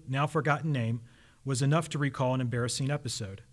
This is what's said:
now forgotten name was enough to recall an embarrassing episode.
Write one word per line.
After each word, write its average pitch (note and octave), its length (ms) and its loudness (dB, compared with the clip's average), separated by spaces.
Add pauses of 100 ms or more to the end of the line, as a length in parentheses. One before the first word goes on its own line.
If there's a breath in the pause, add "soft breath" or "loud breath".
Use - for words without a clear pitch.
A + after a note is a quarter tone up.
now C3+ 180 0
forgotten D3 460 0
name A#2+ 280 0 (440 loud breath)
was C3+ 180 0
enough D#3 280 4
to - 80 -4
recall C3+ 360 0
an C3 60 0
embarrassing B2 500 0
episode. A#2+ 520 -6 (100)